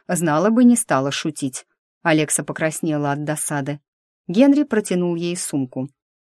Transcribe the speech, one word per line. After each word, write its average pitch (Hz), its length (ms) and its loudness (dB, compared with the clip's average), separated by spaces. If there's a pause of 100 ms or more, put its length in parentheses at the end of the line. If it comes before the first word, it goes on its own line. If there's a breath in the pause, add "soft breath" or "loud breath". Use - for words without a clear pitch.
знала 170 420 0
бы, 240 160 4
не 240 100 8
стала 139 360 0
шутить". - 540 -6 (380)
Алекса 156 400 2
покраснела 151 720 -2
от 147 100 -6
досады. 147 560 -4 (480)
Генри 277 360 4
протянул 180 520 0
ей 175 220 -4
сумку. 131 520 -6 (440)